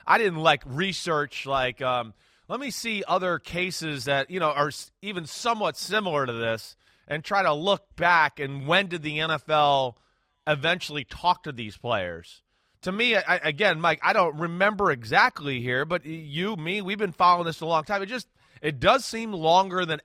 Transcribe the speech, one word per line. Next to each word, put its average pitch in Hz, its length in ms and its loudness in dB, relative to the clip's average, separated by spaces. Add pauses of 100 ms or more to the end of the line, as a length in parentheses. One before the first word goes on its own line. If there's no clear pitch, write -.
I 196 140 6
didn't, 190 200 0
like, 156 280 4
research, 151 800 -4
like, 131 340 -2
um, 123 320 -2 (340)
let 214 120 -6
me 277 100 -8
see 214 380 -6
other 180 320 0
cases 160 680 -6
that, 139 240 0
you 185 100 -6
know, 156 120 2
are 147 160 2
s-, - 240 -10 (100)
even 185 240 -8
somewhat 208 520 -2
similar 175 500 0
to 120 60 -2
this 113 420 -4 (320)
and 151 160 -6
try 196 180 0
to 170 120 4
look 180 420 -2
back 165 440 4
and 139 280 -6
when 185 180 4
did 175 160 -8
the 151 180 -6
N 160 120 0
F 156 180 -4
L 143 480 2 (480)
eventually 151 600 -2
talk - 380 0
to 156 80 -8
these 113 240 -10
players. 90 640 -4 (420)
To 180 80 -4
me, 226 240 2
I, 180 220 2
again, 156 420 0
Mike, 165 240 2
I 175 80 4
don't 180 280 2
remember 185 520 2
exactly 139 720 0
here, 127 240 0
but 165 200 -4
you, 160 520 -6
me, 175 240 -4
we've 196 160 -4
been 196 160 -4
following 175 320 4
this 165 160 -6
a 160 40 -6
long 160 200 0
time. 202 180 -2
It 190 40 -10
just, 233 200 -8 (340)
it 147 200 -4
does 226 240 4
seem 226 260 -8
longer 180 540 4
than 156 200 -4